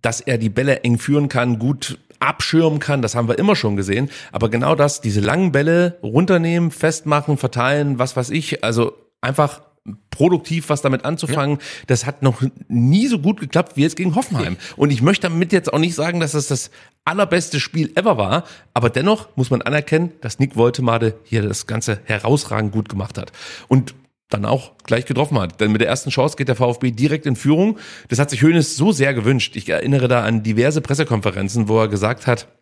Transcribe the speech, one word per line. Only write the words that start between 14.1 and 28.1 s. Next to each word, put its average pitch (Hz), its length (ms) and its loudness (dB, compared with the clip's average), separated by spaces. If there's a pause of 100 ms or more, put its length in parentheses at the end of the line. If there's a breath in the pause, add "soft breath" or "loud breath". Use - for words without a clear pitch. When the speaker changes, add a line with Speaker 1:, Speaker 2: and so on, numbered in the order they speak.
Speaker 1:
Hoffenheim. 123 380 -2
Speaker 2:
Nee. 92 60 -10 (180 loud breath)
Speaker 1:
Und 143 140 4
ich 120 100 0
möchte 180 260 2
damit 170 240 0
jetzt 175 220 0
auch 151 60 0
nicht 170 160 0
sagen, 170 240 -2
dass 151 120 -2
das 147 160 -2
das - 240 -4 (320 loud breath)
allerbeste 170 560 0
Spiel - 360 -4
ever 190 220 2
war, 107 280 0 (280 loud breath)
aber 117 160 2
dennoch 196 460 0
muss 127 140 0
man 131 120 0
anerkennen, 156 500 0 (100)
dass - 180 -10
Nick 135 160 0
Woltemade 117 600 2 (100)
hier 113 160 -2
das 101 260 -4
Ganze 110 380 -4
herausragend 107 680 -2
gut 107 160 -2
gemacht 98 300 -8
hat. - 160 -12 (340 loud breath)
Und 127 260 2 (360)
dann 104 160 -2
auch 123 260 -2 (140)
gleich 123 200 0
getroffen 143 320 0
hat. 90 220 -4
Denn 107 140 2
mit 110 80 2
der - 80 2
ersten 135 200 -4
Chance 135 280 0
geht 135 100 -2
der 123 80 0
VfB 123 360 0
direkt 147 340 -2
in 131 100 0
Führung. 180 420 2 (300 loud breath)
Das 117 120 -2